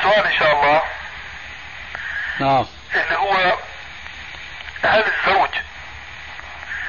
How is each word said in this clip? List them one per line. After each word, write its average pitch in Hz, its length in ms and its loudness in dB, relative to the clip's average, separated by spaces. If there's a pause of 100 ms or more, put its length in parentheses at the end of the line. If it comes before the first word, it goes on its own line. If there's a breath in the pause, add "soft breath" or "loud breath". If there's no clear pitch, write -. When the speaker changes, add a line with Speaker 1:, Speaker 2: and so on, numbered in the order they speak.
Speaker 1:
سؤال 202 240 6
إن - 120 2
شاء 156 140 6
الله. 147 300 6 (1600 loud breath)
Speaker 2:
نعم. 135 260 4 (280)
Speaker 1:
اللي 165 220 2
هو: 190 420 4 (1300)
هل 214 200 6
الزوج 190 460 2 (1400 loud breath)